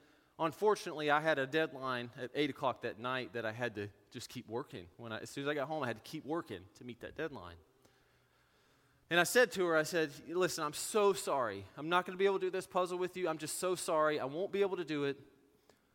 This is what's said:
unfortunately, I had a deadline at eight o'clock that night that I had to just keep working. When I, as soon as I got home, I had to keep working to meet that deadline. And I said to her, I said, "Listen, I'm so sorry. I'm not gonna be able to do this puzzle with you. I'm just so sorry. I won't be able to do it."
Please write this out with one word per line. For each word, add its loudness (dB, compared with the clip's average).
unfortunately, 2
I 6
had 4
a 2
deadline -2
at -6
eight 2
o'clock -2
that -6
night -4
that -2
I -2
had -4
to -4
just -12
keep -12
working. -8
When -10
I, -6
as -10
soon -6
as 0
I 0
got -2
home, -2
I 0
had -4
to -16
keep -10
working -6
to -16
meet -12
that -12
deadline. -10
And 6
I 6
said 6
to 0
her, 4
I 6
said, 0
"Listen, 0
I'm -2
so 2
sorry. 0
I'm -6
not 4
gonna -10
be 4
able 4
to 0
do 0
this -4
puzzle 0
with -4
you. 0
I'm -2
just -6
so 0
sorry. 2
I -2
won't -4
be 0
able 2
to -4
do -2
it." -2